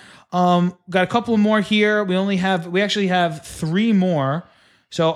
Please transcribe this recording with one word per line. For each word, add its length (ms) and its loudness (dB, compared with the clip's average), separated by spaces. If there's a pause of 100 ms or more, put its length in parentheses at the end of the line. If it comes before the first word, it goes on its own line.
(320)
Um, 440 2 (140)
got 140 2
a 20 0
couple 320 -2
more 240 2
here. 420 2
We 120 -2
only 200 -2
have, 300 -2
we 160 -2
actually 240 -2
have 400 -2
three 480 -2
more. 500 0 (460)
So 260 0